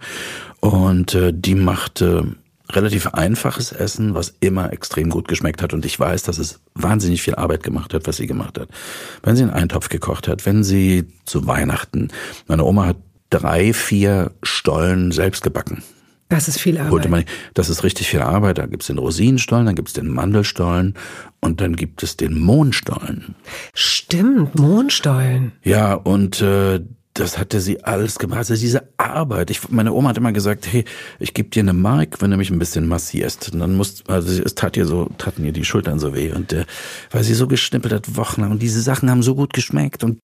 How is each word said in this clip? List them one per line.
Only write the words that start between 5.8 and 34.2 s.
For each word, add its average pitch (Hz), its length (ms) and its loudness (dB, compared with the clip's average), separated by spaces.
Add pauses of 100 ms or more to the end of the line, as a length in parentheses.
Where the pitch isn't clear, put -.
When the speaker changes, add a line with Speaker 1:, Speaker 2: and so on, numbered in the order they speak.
Speaker 1:
ich - 120 -6
weiß, 85 260 0
dass 78 140 -4
es 78 220 -8 (160)
wahnsinnig 90 460 0
viel - 140 -2
Arbeit 80 280 -2
gemacht - 300 -6
hat, - 140 -4
was - 100 -4
sie - 100 -6
gemacht - 320 -6
hat. - 80 -10 (560)
Wenn 110 140 4
sie 131 60 6
einen 113 100 2
Eintopf 82 340 -2
gekocht - 400 -6
hat, - 180 -2
wenn 104 200 4
sie 95 400 4 (200)
zu - 220 -4
Weihnachten, - 640 -2 (380)
meine 80 180 2
Oma 95 220 4
hat 87 100 0 (320)
drei, 85 420 2
vier 98 600 2 (120)
Stollen 90 720 0
selbst 87 300 -2
gebacken. - 380 -4 (460)
Speaker 2:
Das 160 220 2
ist 139 100 -4
viel 170 180 2
Arbeit. 151 140 -2
Speaker 1:
Holte 80 160 4
man, 85 160 2 (300)
das 82 160 2
ist 82 160 0
richtig - 240 -2
viel 78 100 0
Arbeit. 90 380 2
Da 73 80 -2
gibt's - 220 -8
den 67 100 -4
Rosinenstollen, 117 680 2
dann 104 100 2
gibt's - 180 -6
den - 160 -4
Mandelstollen 92 840 0 (440)
und 82 220 -2
dann 85 160 -2
gibt - 260 -8
es - 140 -8
den 80 200 -2
Mohnstollen. - 1000 2 (380)
Speaker 2:
Stimmt, 180 840 2
Mohnstollen. 135 920 4 (100)
Speaker 1:
Ja, 104 300 4
und, 98 480 2
äh, 98 400 2 (320)
das 87 260 -4
hatte 98 220 -2
sie 95 220 -2
alles 107 360 -2
gemacht. 87 180 -4
Also 117 160 -2
diese 117 440 0
Arbeit. 117 520 -2
Ich, - 220 -6
meine 110 200 2
Oma 131 180 2
hat 110 100 0
immer 117 140 2
gesagt, 101 380 -2
„Hey, 113 140 2 (320)
ich - 160 -6
geb - 160 -2
dir 113 120 0
eine 95 120 4
Mark, 117 480 2
wenn 101 80 2
du 98 80 4
mich 95 140 0
ein 87 80 0
bisschen - 280 0
massierst.“ - 640 -4
Und 85 60 -2
dann 87 160 0
musst, 98 320 -2
also 90 320 0